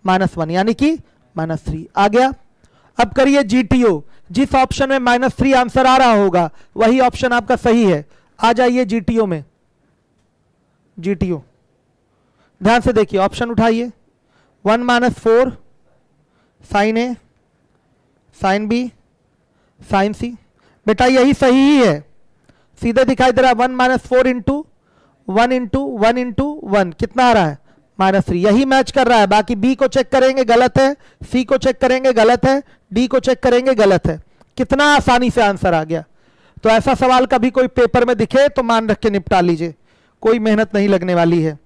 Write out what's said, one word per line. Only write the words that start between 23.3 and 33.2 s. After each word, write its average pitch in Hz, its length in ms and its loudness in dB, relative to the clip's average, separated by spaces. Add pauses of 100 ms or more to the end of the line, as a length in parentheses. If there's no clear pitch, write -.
दे 254 100 2
रहा 254 80 4
है, 233 60 2
वन 254 160 -2
माइनस 254 300 0
फ़ोर 254 260 2
into 262 340 -4 (680)
वन 233 260 0
into 254 300 -4 (140)
वन 240 260 0
into 247 220 -4 (180)
वन, 190 280 -2
कितना 233 320 -4
आ 247 80 4
रहा 196 140 2
है, 143 120 -6 (400)
माइनस 190 280 0
थ्री। 175 140 -4
यही 214 260 2
मैच 262 240 0
कर 262 180 0
रहा 233 100 2
है, 208 100 4
बाकी 208 280 0
बी 247 180 -2
को 269 140 -2
चेक 262 220 -2
करेंगे 262 360 0
गलत 240 320 2
है, 269 160 0 (300)
सी 247 200 -4
को 262 140 -2
चेक 262 220 -4
करेंगे 262 340 0
गलत 226 300 2
है, 269 180 0 (300)
डी 240 140 0
को 254 140 -2